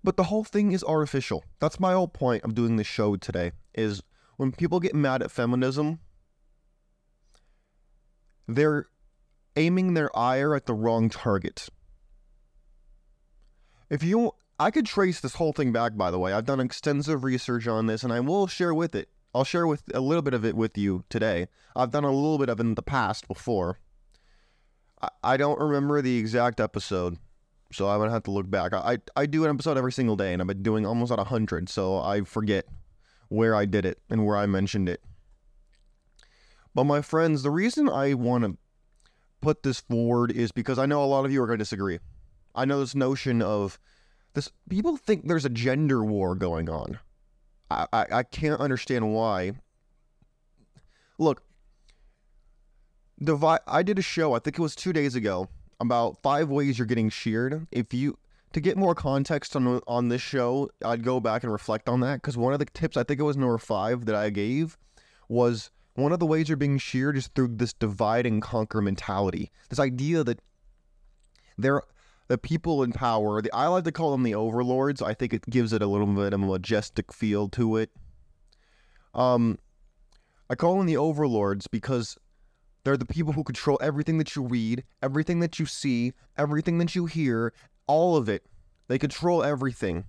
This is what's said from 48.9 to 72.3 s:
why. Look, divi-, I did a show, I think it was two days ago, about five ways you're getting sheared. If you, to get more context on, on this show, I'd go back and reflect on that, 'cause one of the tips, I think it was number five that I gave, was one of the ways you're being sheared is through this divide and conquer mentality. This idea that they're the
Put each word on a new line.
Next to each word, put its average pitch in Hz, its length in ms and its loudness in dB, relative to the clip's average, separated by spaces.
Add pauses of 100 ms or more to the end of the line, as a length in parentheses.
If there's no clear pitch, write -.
why. 101 400 0 (1700)
Look, 160 240 2 (1800)
divi-, 156 460 4
I 160 160 2
did 196 160 0
a 185 40 0
show, 156 300 0
I 117 60 2
think 143 180 -4
it 165 40 -2
was 156 140 -2
two 185 180 -4
days 143 220 0
ago, 98 340 -2 (300)
about 120 440 0
five 143 260 2
ways 139 300 0
you're 120 80 0
getting 113 220 2
sheared. 131 640 -4
If - 220 -4
you, 131 240 -2 (360)
to 165 60 0
get 185 180 0
more 185 180 2
context 139 600 -2
on, 123 320 2
on 120 220 0
this 123 120 0
show, 131 480 -2 (140)
I'd 117 200 -2
go 127 160 0
back 113 240 0
and 117 80 -4
reflect 107 380 -4
on 123 100 2
that, 127 220 0
'cause 123 160 -6
one 123 160 2
of 143 60 0
the 147 60 0
tips, - 320 -4
I 151 60 2
think 143 160 -2
it 147 40 0
was 147 140 0
number 123 200 2
five 113 480 -2
that 107 100 0
I 107 140 0
gave, 120 480 -2 (500)
was 120 420 0 (260)
one 143 160 2
of 180 80 0
the 170 60 2
ways 156 220 2
you're 156 100 0
being 139 200 2
sheared 135 400 -2
is 127 120 -6
through 127 260 0
this 117 180 -2
divide 110 520 0
and 107 160 0
conquer 110 400 -2
mentality. 98 720 -2 (180)
This 123 100 -4
idea 139 440 0
that 120 160 -2 (1200)
they're 139 240 2 (460)
the 123 100 2